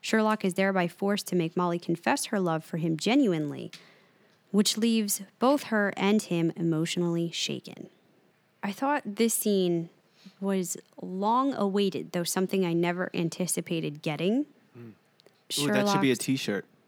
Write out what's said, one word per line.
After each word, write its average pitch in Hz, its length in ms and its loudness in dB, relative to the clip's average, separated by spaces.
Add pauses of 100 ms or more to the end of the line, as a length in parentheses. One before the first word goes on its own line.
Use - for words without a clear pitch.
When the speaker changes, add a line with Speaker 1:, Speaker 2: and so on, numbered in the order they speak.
Speaker 1:
Sherlock 214 440 2
is 175 80 0
thereby 190 340 2
forced 196 400 -2
to 185 80 0
make 165 220 0
Molly 175 200 0
confess - 480 0
her 208 140 -2
love 160 240 0
for - 140 -6
him 160 180 0
genuinely, 165 760 0 (800)
which 208 280 2
leaves 220 420 2 (180)
both 277 260 4
her 208 320 0
and 202 260 4
him 170 340 0
emotionally 170 760 0
shaken. - 600 -8 (720)
I 202 100 -4
thought 277 320 -2
this 226 300 0
scene 180 560 2 (500)
was 190 380 -2 (240)
long 214 500 0
awaited, 190 600 0
though 175 120 -2
something 190 400 0
I 170 80 0
never 175 400 0
anticipated 165 880 -4
getting. 180 460 0 (320)
Speaker 2:
Mm. 117 140 -16 (680)
Ooh, 143 100 0
that 202 200 2
should 196 120 4
be 135 100 4
a 123 40 4
Speaker 1:
Sherlock's 110 100 -2
Speaker 2:
T-shirt. 120 400 -2 (240)